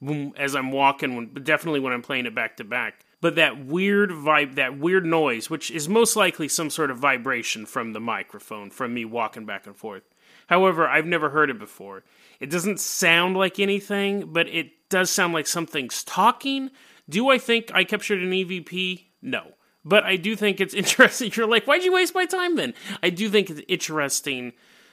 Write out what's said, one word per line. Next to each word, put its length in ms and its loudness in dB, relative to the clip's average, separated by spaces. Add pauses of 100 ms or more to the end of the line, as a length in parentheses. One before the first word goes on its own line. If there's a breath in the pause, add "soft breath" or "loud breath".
boom 360 -6
as 180 -2
I'm 160 -2
walking, 440 2
when, 120 -8
but 160 -14
definitely 360 0
when 140 -2
I'm 100 -4
playing 240 -4
it 80 -10
back 220 -4
to 60 -10
back. 400 -6 (180)
But 140 2
that 300 2
weird 460 2
vibe, 440 2
that 220 -2
weird 280 2
noise, 440 2
which 220 -8
is 160 -6
most 280 4
likely 320 2
some 220 -2
sort 220 -2
of 60 -8
vibration 680 0
from 280 -6
the 60 -10
microphone, 680 -8
from 240 -6
me 120 -6
walking 400 -6
back 220 -10
and 80 -20
forth. 280 -14 (440 soft breath)
However, 400 4
I've 180 2
never 240 0
heard 200 2
it 100 -6
before. 440 -16 (360 soft breath)
It 100 -8
doesn't 300 -2
sound 580 2
like 220 0
anything, 760 -2
but 140 0
it 240 -6 (180)
does 200 2
sound 240 0
like 140 -2
something's 560 -6
talking. 680 0 (360 soft breath)
Do 220 0
I 80 6
think 360 -2
I 100 4
captured 360 -2
an 140 -2
E 100 0
V 180 -8
P? 460 -6 (140)
No. 320 -8 (320)
But 180 4
I 120 0
do 200 -4
think 240 -2
it's 140 -4
<laughs> 100 0
interesting. 520 4
You're 120 0
like, 180 4
"Why'd 180 4
you 100 2
waste 220 2
my 100 2
time 300 0
then?" 180 -2 (300 loud breath)
I 80 2
do 180 -2
think 200 2
it's 180 -12
interesting 840 -4 (400 soft breath)